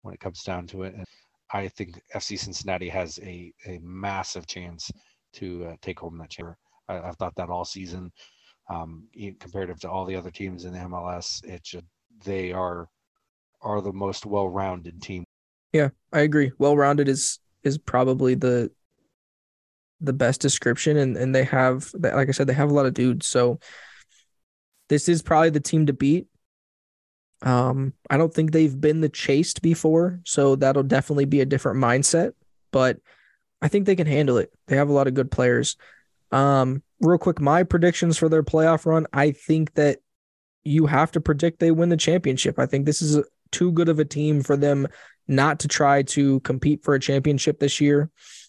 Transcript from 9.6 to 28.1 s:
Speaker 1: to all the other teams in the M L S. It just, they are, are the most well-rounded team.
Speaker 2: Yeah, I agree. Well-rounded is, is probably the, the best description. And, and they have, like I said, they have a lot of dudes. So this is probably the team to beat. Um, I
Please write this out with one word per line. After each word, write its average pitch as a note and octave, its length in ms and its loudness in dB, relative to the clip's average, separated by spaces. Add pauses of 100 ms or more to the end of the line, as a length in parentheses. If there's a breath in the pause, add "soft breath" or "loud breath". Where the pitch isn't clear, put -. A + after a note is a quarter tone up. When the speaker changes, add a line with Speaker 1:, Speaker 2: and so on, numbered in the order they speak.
Speaker 1:
to F2 80 -12
all F#2+ 160 -8
the F#2+ 100 -8
other F2+ 160 -12
teams F2+ 340 -12
in F2+ 80 -14
the F2+ 60 -14
M F2+ 140 -14
L F2 160 -10
S. F2 360 -10
It F2+ 180 -16
just, F2 220 -18 (380)
they F#2+ 280 -6
are, F2 360 -8 (720)
are G#2 180 -6
the F#2+ 140 -6
most G2 320 -8
well-rounded F#2 760 -6
team. F2+ 220 -12 (480)
Speaker 2:
Yeah, D3 180 2 (220)
I D3+ 100 2
agree. D3 360 2
Well-rounded C#3+ 500 4
is, - 320 -2 (240)
is C#3+ 140 -2
probably B2+ 580 0
the, B2 360 0 (1300)
the C#3+ 120 -2
best C3 280 0
description. D3 560 0
And, C3 180 0
and C3 180 -2
they C3 100 4
have, C3 500 0
like C#3 340 0
I C3+ 40 0
said, C3+ 160 -2
they B2+ 60 2
have C#3+ 180 2
a - 20 2
lot C#3 140 4
of B2+ 80 -4
dudes. B2 320 0
So B2 320 0 (1300 loud breath)
this D3 180 0
is E3+ 140 4
probably D#3+ 300 4
the D3+ 80 0
team D#3 260 0
to C#3+ 80 2
beat. C#3+ 320 2 (1160)
Um, C3 500 0 (140)
I C#3 100 0